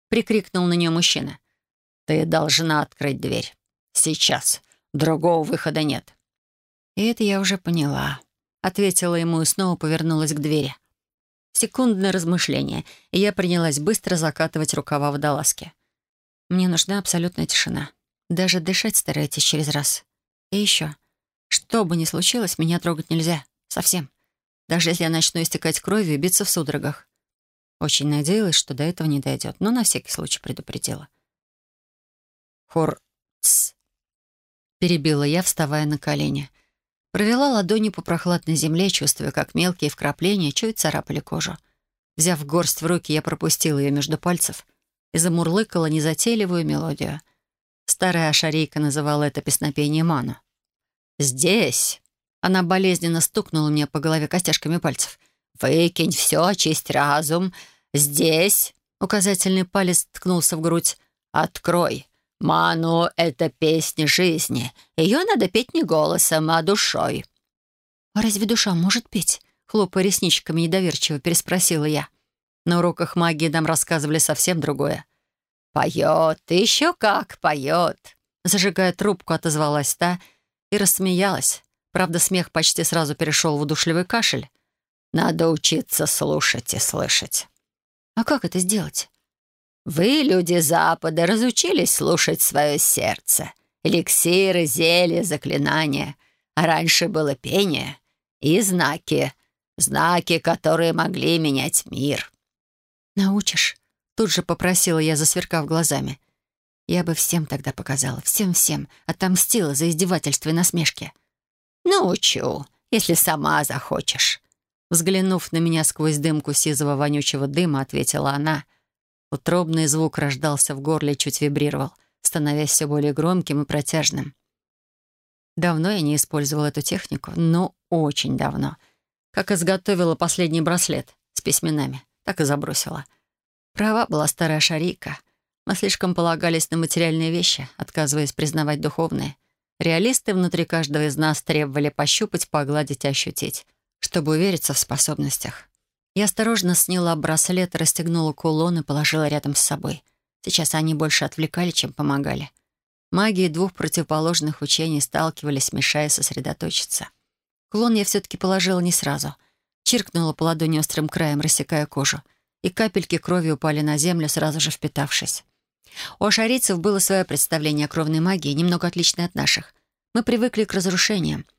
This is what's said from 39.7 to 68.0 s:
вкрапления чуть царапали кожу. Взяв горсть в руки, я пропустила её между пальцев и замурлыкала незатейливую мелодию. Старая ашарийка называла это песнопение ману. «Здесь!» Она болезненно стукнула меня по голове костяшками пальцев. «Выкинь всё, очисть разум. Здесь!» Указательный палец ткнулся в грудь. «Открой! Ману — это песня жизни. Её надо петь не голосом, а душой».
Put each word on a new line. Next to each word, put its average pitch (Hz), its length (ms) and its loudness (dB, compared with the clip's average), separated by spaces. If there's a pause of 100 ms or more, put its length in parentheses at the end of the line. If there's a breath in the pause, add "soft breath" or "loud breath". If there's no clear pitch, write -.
вкрапления 165 600 0
чуть 220 260 -4
царапали 151 420 -2
кожу. - 360 -6 (600)
Взяв 151 280 0
горсть 156 380 0
в 160 40 0
руки, 175 260 0
я 151 100 2
пропустила 156 560 0
её 139 120 2
между 143 280 0
пальцев - 480 -2 (460)
и - 60 0
замурлыкала 170 680 0
незатейливую 165 800 0
мелодию. 151 540 -4 (640)
Старая 170 460 0
ашарийка 156 500 0
называла 147 440 0
это - 180 -2
песнопение 147 600 0
ману. 139 340 -2 (840)
«Здесь!» 143 840 0 (440)
Она 185 160 2
болезненно 170 580 0
стукнула 156 500 0
меня 147 180 0
по 156 100 -6
голове 156 300 0
костяшками 165 480 -2
пальцев. - 420 -4 (420)
«Выкинь 165 520 2
всё, 156 320 2
очисть 180 460 0
разум. 156 600 0 (400 loud breath)
Здесь!» 160 800 2 (280)
Указательный 190 640 2
палец 185 480 0
ткнулся 180 440 0
в 156 40 -4
грудь. 165 360 0 (360)
«Открой! 165 760 -2 (320)
Ману — 165 800 2
это 165 320 0
песня 156 580 0
жизни. 143 640 0 (240 soft breath)
Её 214 280 4
надо 247 240 2
петь 233 260 -2
не 330 80 2
голосом, 160 680 2
а 165 120 2
душой». - 600 -2 (920)